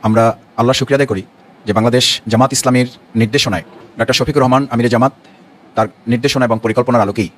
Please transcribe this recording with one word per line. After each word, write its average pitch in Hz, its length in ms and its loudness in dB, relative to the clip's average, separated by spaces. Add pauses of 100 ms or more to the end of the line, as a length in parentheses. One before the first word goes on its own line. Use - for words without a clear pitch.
আমরা 113 360 2 (200)
আল্লাহর 120 160 2
শুকরিয়া 139 240 0
আদায় 139 100 2
করি 101 160 -4 (420)
যে 104 80 -4
বাংলাদেশ 117 540 0
জামাত 120 260 2
ইসলামীর 127 360 0 (260)
নির্দেশনায় 110 480 -2 (360)
ডক্টর - 140 0
শফিকুর 147 280 0
রহমান 135 300 2
আমিরে 120 180 0
জামাত 120 240 2 (640)
তার 110 120 0 (200)
নির্দেশনা 123 380 0
এবং 113 180 -2
পরিকল্পনার 120 380 0
আলোকেই 101 360 -2